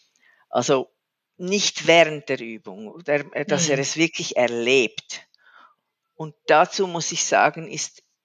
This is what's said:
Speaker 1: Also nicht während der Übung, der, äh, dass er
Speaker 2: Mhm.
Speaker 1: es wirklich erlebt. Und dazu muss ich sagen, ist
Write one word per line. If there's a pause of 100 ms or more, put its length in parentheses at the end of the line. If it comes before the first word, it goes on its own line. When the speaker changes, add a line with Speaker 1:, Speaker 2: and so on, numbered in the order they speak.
(480)
Speaker 1:
Also (480)
nicht
während
der
Übung,
der, (100)
äh,
dass
er
Speaker 2:
Mhm.
Speaker 1:
es
wirklich
erlebt. (880)
Und (120)
dazu
muss
ich
sagen,
ist (220)